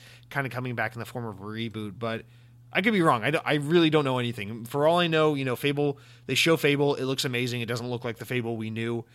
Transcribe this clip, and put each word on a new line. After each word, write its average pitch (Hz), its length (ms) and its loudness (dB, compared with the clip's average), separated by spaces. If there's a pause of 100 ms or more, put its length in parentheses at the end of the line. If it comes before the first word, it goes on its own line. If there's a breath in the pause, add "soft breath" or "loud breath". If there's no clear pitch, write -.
(280 loud breath)
kind 139 180 -4
of 123 60 -8
coming 123 220 -6
back 110 200 -4
in 117 40 -12
the 113 80 -8
form 120 180 -10
of 101 160 -10
a 95 40 -12
reboot. 107 540 -8
But 113 280 -6 (440 soft breath)
I - 120 0
could 226 100 4
be 202 80 4
wrong. 135 240 4
I 131 60 0
don't, 156 160 -2
I 131 80 2
really 160 340 4
don't 151 160 4
know 131 140 0
anything. 117 480 -4
For 143 200 2
all 170 120 4
I 175 80 2
know, 156 280 4
you 139 120 -2
know, 123 100 0
Fable, 143 420 0 (280 loud breath)
they 131 80 -2
show 160 240 4
Fable. 143 380 2
It 131 80 -4
looks 135 200 -2
amazing. 123 380 -2
It 113 40 -6
doesn't 120 220 -4
look 120 160 -6
like 117 140 -6
the 113 80 -12
Fable 117 320 -2
we 110 100 -6
knew. 113 460 -4